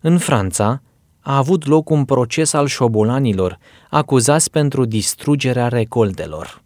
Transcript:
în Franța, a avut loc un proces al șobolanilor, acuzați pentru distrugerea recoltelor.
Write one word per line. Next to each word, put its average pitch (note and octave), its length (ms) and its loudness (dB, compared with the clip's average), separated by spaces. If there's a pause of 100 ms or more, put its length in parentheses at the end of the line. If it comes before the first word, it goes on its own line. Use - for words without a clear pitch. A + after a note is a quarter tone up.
în E3+ 160 2
Franța, A2 640 0 (380)
a C#3 180 -2
avut D3+ 280 0
loc D3+ 240 2
un D3 160 2
proces C3+ 480 0
al C#3+ 140 0
șobolanilor, A2 880 0 (320)
acuzați D3 600 2
pentru C#3 340 0
distrugerea B2 800 -2
recoltelor. F#2+ 1000 -2